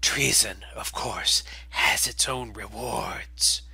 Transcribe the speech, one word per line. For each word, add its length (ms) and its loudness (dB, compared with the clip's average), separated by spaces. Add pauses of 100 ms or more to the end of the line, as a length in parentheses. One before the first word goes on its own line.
Treason, 640 2 (100)
of 180 -6
course, 500 0 (280)
has 360 4
its 220 0
own 240 -4
rewards. 1080 -2 (120)